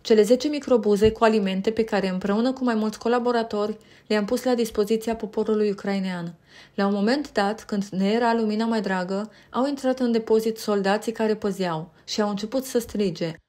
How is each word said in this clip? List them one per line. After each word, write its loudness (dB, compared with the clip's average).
cele 6
zece 4
microbuze 2
cu 0
alimente 2
pe -2
care, 0
împreună 0
cu -6
mai 0
mulți -2
colaboratori, 0
le-am 2
pus -2
la 2
dispoziția 0
poporului 0
ucrainean. -4
La 2
un 2
moment 0
dat, -2
când -4
ne 0
era 2
lumina 0
mai 0
dragă, -4
au 0
intrat -2
în 2
depozit 2
soldații 0
care 0
păzeau -4
și -4
au 2
început -4
să 0
strige. -4